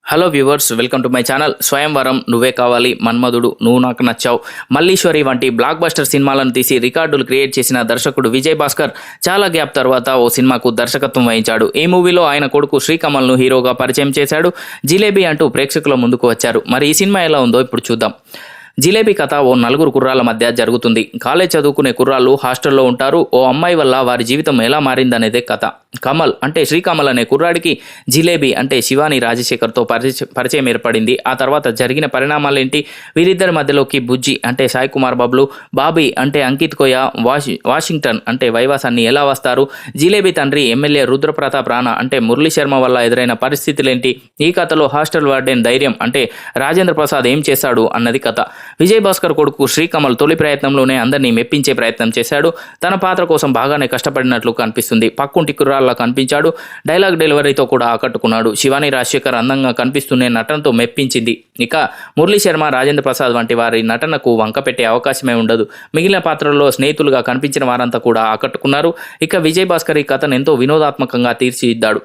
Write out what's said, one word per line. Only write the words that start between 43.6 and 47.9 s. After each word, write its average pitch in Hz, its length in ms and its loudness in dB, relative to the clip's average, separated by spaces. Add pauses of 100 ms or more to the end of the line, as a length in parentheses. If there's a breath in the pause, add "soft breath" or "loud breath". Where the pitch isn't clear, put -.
ఈ - 120 2
కథలో 156 360 2
హాస్టల్ 151 380 0
వార్డెన్ 131 360 0
ధైర్యం 127 260 2 (120)
అంటే 127 160 0 (420 loud breath)
రాజేంద్ర 170 360 2
ప్రసాద్ 135 320 0
ఏం 156 160 0
చేశాడు 123 360 2 (140)